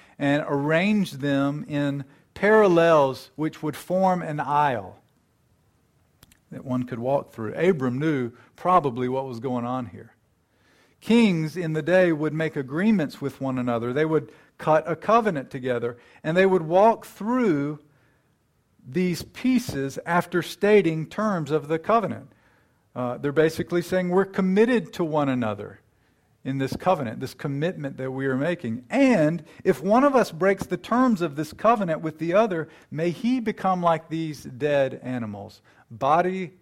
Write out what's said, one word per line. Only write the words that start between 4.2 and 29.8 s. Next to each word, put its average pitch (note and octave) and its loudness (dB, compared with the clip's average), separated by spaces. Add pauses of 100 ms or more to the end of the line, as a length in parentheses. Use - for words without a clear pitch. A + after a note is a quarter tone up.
an D3+ -6
aisle." C#3 -2 (1600)
that - -14
one B2 -4
could B2 -10
walk C3+ -2
through. G#2+ -8
Abram C3+ 0
knew C#3+ -2 (240)
probably C#3 2
what C3+ -4
was A#2+ -10
going B2 -4
on B2 -6
here. - -18 (880)
Kings F3 2
in E3 -4
the D#3 -2
day F3 4
would D3+ -2
make D#3 -4
agreements D3+ 0
with C#3 -8
one C3 -4
another. A#2+ -2
They D3+ 0
would D#3 0 (260)
cut D#3 2
a E3 -2
covenant G#3 0
together, A#2+ -4 (240)
and D#3 -4
they F#3+ 6
would F#3 2
walk F#3+ 4
through F3 -2 (1080)
these F3 -2
pieces C#3 -2
after F3 0
stating E3 2
terms F3+ -4
of D3 -2
the D#3+ 0
covenant. D#3+ -2 (640)
Uh, B2 -4
they're C#3+ -2
basically D#3+ 2
saying, F3+ -2
"We're F#3 4
committed G3 2
to F3 -2
one D3 0
another G#2 -4 (640)
in C3+ -6
this C3+ -4
covenant, B2+ -2
this B2+ -10
commitment D3 -6
that C3 -8
we C3+ -6
are C3+ 0
making. C#3+ -4
And F#3+ 2 (220)
if F#3 2